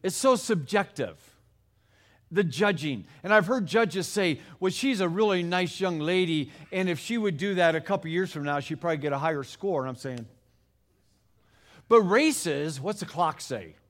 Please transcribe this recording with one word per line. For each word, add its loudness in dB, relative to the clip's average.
It's -2
so 4
subjective, -2
the 2
judging. -2
And 2
I've 8
heard 0
judges 0
say, 0
"Well, 0
she's -2
a 2
really 2
nice -2
young -2
lady, 0
and 0
if -2
she -4
would 0
do -2
that 4
a 0
couple -4
years -2
from -6
now, -2
she'd -8
probably 0
get -2
a -2
higher -2
score." -4
And -4
I'm -8
saying, -10
but 8
races, 2
what's -6
the -6
clock -2
say? -10